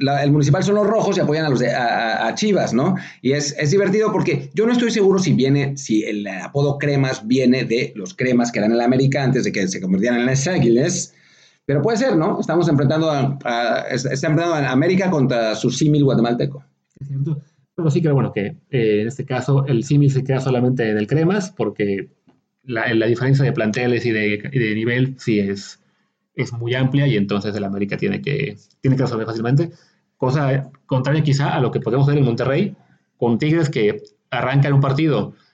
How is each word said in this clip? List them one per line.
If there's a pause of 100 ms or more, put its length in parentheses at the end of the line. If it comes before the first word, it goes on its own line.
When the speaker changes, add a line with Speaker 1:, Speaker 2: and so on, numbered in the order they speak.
Speaker 1:
la,
el
Municipal
son
los
rojos
y
apoyan
a
los
de,
a,
a,
a
Chivas,
¿no? (260)
Y
es,
es
divertido
porque
yo
no
estoy
seguro
si
viene,
si
el
apodo
cremas
viene
de
los
cremas
que
eran
en
la
América
antes
de
que
se
convirtieran
en
las
águilas. (500)
Pero
puede
ser,
¿no?
Estamos
enfrentando
a,
a,
es-,
está
enfrentando
a
América
contra
su
símil
guatemalteco. (340)
Speaker 2:
Es
cierto. (340)
Pero
sí
creo,
bueno,
que, (120)
eh,
en
este
caso
el
símil
se
queda
solamente
en
el
cremas
porque (540)
la,
la
diferencia
de
planteles
y
de,
y
de
nivel
sí
es, (540)
es
muy
amplia
y
entonces
el
América
tiene
que, (240)
tiene
que
resolver
fácilmente. (480)
Cosa (140)
contraria
quizá
a
lo
que
podemos
ver
en
Monterrey, (400)
con
Tigres
que (280)
arrancan
un
partido, (220)